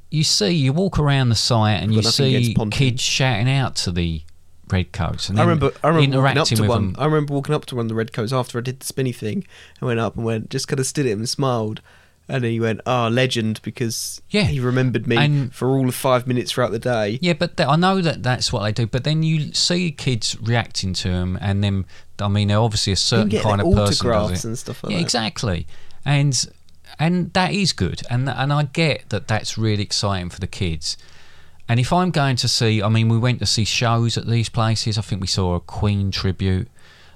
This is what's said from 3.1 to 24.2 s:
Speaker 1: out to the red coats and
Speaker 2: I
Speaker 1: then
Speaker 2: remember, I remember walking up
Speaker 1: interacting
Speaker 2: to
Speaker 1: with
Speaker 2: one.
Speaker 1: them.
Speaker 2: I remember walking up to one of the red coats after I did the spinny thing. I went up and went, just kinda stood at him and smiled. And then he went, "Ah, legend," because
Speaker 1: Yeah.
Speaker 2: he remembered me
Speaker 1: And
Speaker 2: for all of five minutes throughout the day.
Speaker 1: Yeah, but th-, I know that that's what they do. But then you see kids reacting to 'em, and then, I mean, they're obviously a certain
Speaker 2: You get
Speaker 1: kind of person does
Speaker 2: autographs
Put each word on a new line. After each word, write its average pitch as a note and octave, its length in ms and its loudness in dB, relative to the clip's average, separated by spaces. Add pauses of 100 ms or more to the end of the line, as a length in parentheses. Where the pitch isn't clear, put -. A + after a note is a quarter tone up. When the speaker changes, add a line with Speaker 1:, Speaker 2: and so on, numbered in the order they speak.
Speaker 1:
out C3+ 280 0
to - 140 -2
the E2+ 300 -2 (480)
red F#2+ 220 0
coats - 380 -4
and G2 100 0
Speaker 2:
I D#3 40 4
Speaker 1:
then F3 60 4
Speaker 2:
remember, C#3 340 2
I C#3+ 60 4
remember C#3+ 280 4
walking - 0 -
up C3+ 160 4
Speaker 1:
interacting C#3 240 2
Speaker 2:
to A2 60 2
Speaker 1:
with G#2 60 2
Speaker 2:
one. A2+ 120 2 (120)
Speaker 1:
them. - 80 -10
Speaker 2:
I C3+ 40 0
remember D3+ 300 0
walking C#3 200 -2
up D3 120 -4
to - 80 -8
one A#2 100 -2
of A2+ 40 -4
the A2+ 60 -4
red A2+ 160 -2
coats A#2 220 -4
after B2+ 240 -2
I A#2 40 -4
did B2+ 180 -6
the - 80 -14
spinny C3 260 -4
thing. A2+ 320 -6 (360)
I - 40 -4
went A#2 140 0
up A2 160 -2
and A#2 100 -4
went, A2+ 240 -2
just - 180 -6
kinda C3+ 160 0
stood C#3 220 -2
at A#2+ 60 2
him G2+ 80 -2
and A2+ 100 -6
smiled. A#2 500 -2 (500)
And C3+ 140 -2
then A#2 80 0
he A2+ 80 -2
went, A2+ 260 0
"Ah, A#2+ 220 2
legend," A#2 560 0
because - 680 -6
Speaker 1:
Yeah. G#3 140 0
Speaker 2:
he C3 160 0
remembered B2 480 0
me C3 80 2
Speaker 1:
And C#3+ 400 2
Speaker 2:
for B2 140 -2
all C3+ 180 2
of B2 80 -2
five B2 320 0
minutes B2 240 -2
throughout B2 200 0
the A2+ 80 -4
day. A#2 420 -2
Speaker 1:
Yeah, F3 100 2
but E3+ 240 -2
th-, C#3+ 140 2
I C#3+ 80 4
know F#3+ 240 4
that E3 200 -2
that's B2 300 -2
what G#2+ 120 -2
they G#2+ 100 0
do. A#2 120 0
But B2 200 -2
then D#3 180 0
you D#3 300 0
see F3 400 0
kids - 480 -2
reacting A2 540 -2
to - 140 -4
'em, F2+ 300 0
and G2+ 240 0
then, G2 220 0 (340)
I G2+ 80 -2
mean, G2+ 220 2
they're G#2 100 4
obviously A2 320 0
a F#2+ 60 2
certain G#2+ 300 2
Speaker 2:
You G#2 100 0
get - 60 -2
Speaker 1:
kind G2+ 180 2
of E3 60 2
person G3 100 6
does G3+ 240 2
Speaker 2:
autographs G#2 420 0